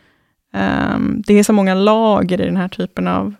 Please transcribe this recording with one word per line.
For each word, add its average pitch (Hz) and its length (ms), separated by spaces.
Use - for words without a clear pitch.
Ehm, - 720
det 208 80
är 208 100
så 226 80
många 190 220
lager 202 680
i 180 40
den 175 120
här 185 120
typen 180 400
av 196 320